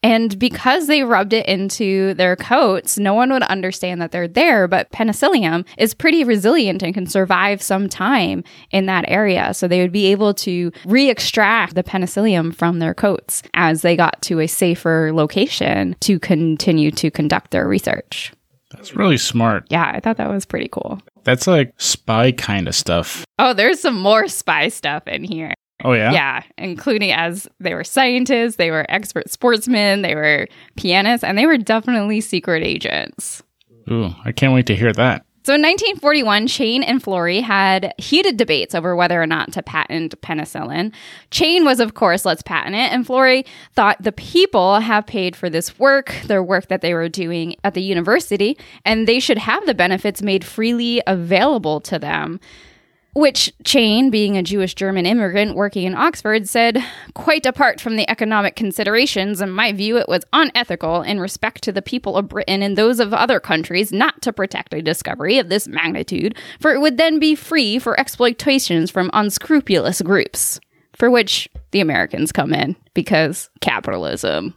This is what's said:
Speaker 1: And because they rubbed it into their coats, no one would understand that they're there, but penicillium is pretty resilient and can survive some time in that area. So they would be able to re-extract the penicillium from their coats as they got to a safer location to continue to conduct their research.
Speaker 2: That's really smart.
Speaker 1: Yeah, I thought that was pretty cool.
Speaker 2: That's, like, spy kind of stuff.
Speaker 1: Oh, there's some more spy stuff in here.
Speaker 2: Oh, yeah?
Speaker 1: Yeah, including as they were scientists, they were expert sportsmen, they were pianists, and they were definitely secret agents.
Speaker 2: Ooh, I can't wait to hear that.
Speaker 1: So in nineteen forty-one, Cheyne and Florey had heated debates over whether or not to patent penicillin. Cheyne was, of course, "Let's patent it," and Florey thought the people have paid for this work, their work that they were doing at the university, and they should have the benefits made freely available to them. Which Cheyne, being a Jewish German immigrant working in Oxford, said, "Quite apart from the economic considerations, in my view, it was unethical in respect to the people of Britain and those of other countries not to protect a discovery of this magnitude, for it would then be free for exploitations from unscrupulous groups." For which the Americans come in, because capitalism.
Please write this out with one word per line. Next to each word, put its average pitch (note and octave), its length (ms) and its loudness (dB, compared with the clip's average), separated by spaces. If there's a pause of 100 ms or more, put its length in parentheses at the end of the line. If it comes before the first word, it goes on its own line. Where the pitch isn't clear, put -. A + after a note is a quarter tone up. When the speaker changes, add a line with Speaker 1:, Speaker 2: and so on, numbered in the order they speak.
Speaker 1:
And A3+ 360 2
because C4 480 0
they D4 160 4
rubbed G#3 300 2
it A3 140 0
into F#3+ 680 0
their F3+ 220 2
coats, A3 640 0
no G3+ 160 2
one B3+ 180 2
would C4 100 2
understand F#3 580 -4
that E3 120 -6
they're F3 160 -4
there, A3 400 4
but F3 240 0
penicillium A3 720 0 (140)
is A3 160 0
pretty - 280 2
resilient G#3+ 600 2
and F3 120 -4
can F#3 120 -4
survive F#3+ 540 2
some G3 280 -2
time F#3+ 560 0 (260)
in F#3+ 160 0
that F#3 220 0
area. G3 440 2
So - 140 -4
they F3 140 2
would F3+ 120 2
be G3+ 200 2
able G3+ 220 2
to F3 360 -4 (140)
re-extract A3 920 2
the F3+ 80 0
penicillium F3+ 720 0
from E3+ 240 0
their E3 160 -2
coats - 480 -2 (120)
as E3 280 2
they F3 140 4
got E3+ 260 0
to E3 180 0
a D#3 60 2
safer E3 680 0
location F3+ 880 0
to F#3+ 200 2
continue D#3+ 720 2
to D#3 180 -2
conduct D3+ 400 -2
their F#3 160 0
research. - 680 -4 (400)
Speaker 2:
That's - 220 -20
really F#3 220 4
smart. A2+ 540 0
Speaker 1:
Yeah, E3 240 0
I - 60 -6
thought A3 180 -2
that G#3+ 100 -2
was G3 160 -4
pretty - 240 -6
cool. - 320 -8 (240)
Speaker 2:
That's, B2+ 220 2
like, D3+ 320 4
spy A#2 540 0
kind G2+ 360 -4
of F2 60 -6
stuff. - 500 -2 (140)
Speaker 1:
Oh, B3 140 4
there's A3+ 280 2
some B3 180 0
more G#3+ 300 4
spy D#3 400 -2
stuff - 380 -6
in - 180 -8
here. E3 300 -8 (300)
Speaker 2:
Oh, B2+ 80 2
yeah? A2+ 180 2
Speaker 1:
Yeah, C#3 320 0 (140)
including G3 560 -2
as E3+ 340 -2 (140)
they F3 140 -4
were - 100 -8
scientists, B3 720 0
they E3 140 0
were D#3 180 -2
expert - 420 -6
sportsmen, G#3+ 720 2
they F3 120 -2
were D3+ 340 0 (280)
pianists, G3+ 460 2
and F#3 140 -2
they A#3 100 4
were D#4+ 120 4
definitely A3 640 0
secret F3 440 -2
agents. - 800 -6 (480)
Speaker 2:
Ooh, A2+ 200 -2 (140)
I A#2 80 -6
can't C3+ 220 2
wait B2+ 120 4
to G#2 100 2
hear A2 180 2
that. A2 280 0 (220)
Speaker 1:
So C#4 100 2
in D4 60 4
nineteen F#4+ 360 2
forty-one, B3 520 2
Cheyne A#3+ 340 -2
and B3 180 0
Florey F#3 400 -2
had G3 580 0
heated E4 380 2
debates D#3 380 0
over F3 220 -2
whether F3 260 2
or D#3+ 60 0
not D#3+ 240 -2
to E3+ 100 -6
patent - 580 -6
penicillin. D#3 720 -6 (380)
Cheyne E4+ 340 2
was, B3+ 140 4
of A3+ 160 0
course, F#3 300 0
"Let's E3 180 -2
patent E3 320 -4
it," A#3+ 160 0
and B3 160 -2
Florey C4 400 4 (300)
thought G#3 260 4
the G#3 80 0
people G#3+ 720 2
have A3 260 0
paid F#3 300 -4
for F3+ 120 -6
this E3 300 -4
work, C4+ 380 2 (100)
their G3 160 2
work F3+ 240 -2
that F#3 140 -2
they F3 140 -2
were E3 140 -2
doing E3+ 540 -6
at G3 120 -2
the F3+ 80 -4
university, G3+ 760 0 (260)
and A3 220 2
they A#3+ 140 4
should A#3+ 180 2
have C#4 280 -2
the C4+ 80 0
benefits F#3 460 0
made F#3+ 240 0
freely A#3 600 -2
available F3+ 760 0
to - 140 -6
them. D#3 440 -6 (720)
Which C#4 360 2 (140)
Cheyne, A#3+ 460 4
being G#3 260 2
a F#3 60 0
Jewish F#3 320 -2
German F#3+ 320 -2
immigrant G#3 500 0
working G3+ 280 -2
in F#3 100 -4
Oxford, A3 520 -2
said, A#3 380 2 (300)
"Quite D#4 320 0
apart B3+ 340 2
from A3+ 160 -4
the A3 140 -2
economic G#3+ 460 0
considerations, G#3 840 0
in G3+ 80 -4
my G3+ 240 -2
view, G#3 240 -2
it A#3 100 0
was - 280 -2
unethical A#3+ 640 0
in G3+ 180 -4
respect G3 440 -6
to G#3 100 -4
the F#3+ 80 -4
people - 380 -4
of G3+ 100 -2
Britain G3 320 -4
and G3+ 160 -2
those A3+ 240 2
of G#3+ 140 0
other A#3 260 2
countries F3+ 500 -2
not B3 300 0
to A3+ 140 -4
protect - 400 -6
a D3+ 80 -6
discovery E3 560 -2
of E3+ 100 -2
this G3+ 180 -2
magnitude, E3 680 -4 (260)
for D4+ 140 2
it C#4 80 0
would C#4 160 0
then D#4+ 200 2
be D#4 160 2
free B3+ 440 -2
for A#3+ 200 -2
exploitations A#3+ 920 0
from F#3 240 -2
unscrupulous G3+ 880 0
groups." - 580 -2 (340)
For A#3+ 160 4
which - 380 0 (220)
the G3 100 0
Americans D3+ 520 0
come D3 200 -2
in, D#3+ 240 -2 (160)
because D#3+ 560 0 (140)
capitalism. F2+ 960 -4